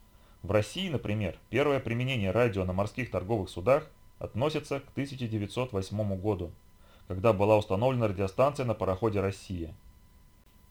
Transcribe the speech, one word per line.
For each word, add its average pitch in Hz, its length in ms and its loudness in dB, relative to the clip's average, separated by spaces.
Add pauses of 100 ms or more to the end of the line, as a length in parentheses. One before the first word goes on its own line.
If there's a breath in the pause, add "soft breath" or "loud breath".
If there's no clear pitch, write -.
(440 soft breath)
В - 80 -4
России, 175 380 0
например, 104 480 -4 (120)
первое 139 300 2
применение 120 500 -2
радио 98 340 2
на 92 100 -2
морских 104 360 -2
торговых 92 400 -2
судах 131 400 0 (300)
относится 143 600 -4
к - 100 -20
тысяча 131 360 -6
девятьсот 110 440 -4
восьмому 98 440 -2
году, 92 360 -4 (560 soft breath)
когда 98 260 2
была 101 240 6
установлена 110 520 2
радиостанция 127 560 0
на 110 100 0
пароходе 98 440 0
"Россия". 92 540 -4 (960)